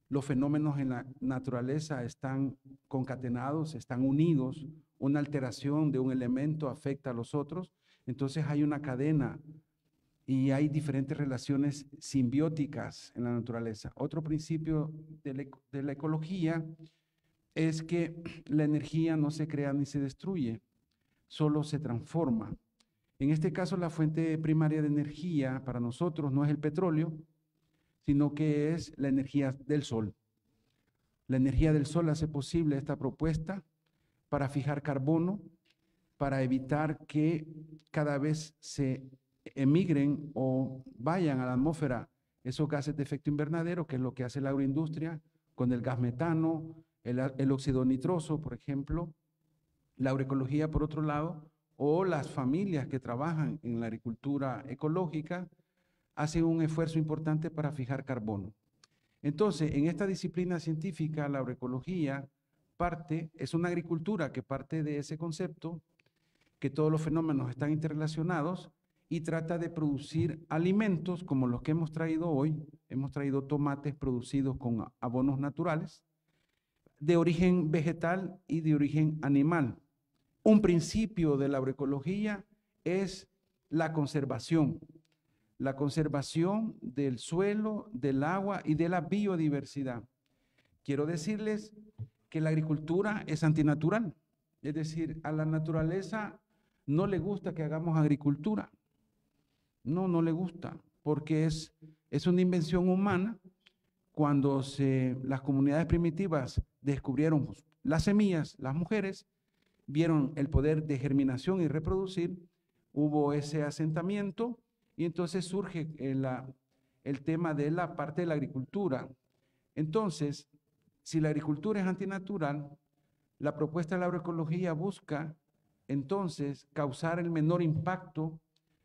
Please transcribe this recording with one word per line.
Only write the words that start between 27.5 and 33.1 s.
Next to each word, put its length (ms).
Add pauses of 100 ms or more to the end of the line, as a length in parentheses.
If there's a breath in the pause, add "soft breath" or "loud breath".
sino 280
que 400
es 240
la 120
energía 460 (100)
del 180
sol. 300 (1120)
La 100
energía 360
del 120
sol 240
hace 180
posible 500
esta 180
propuesta 640 (680)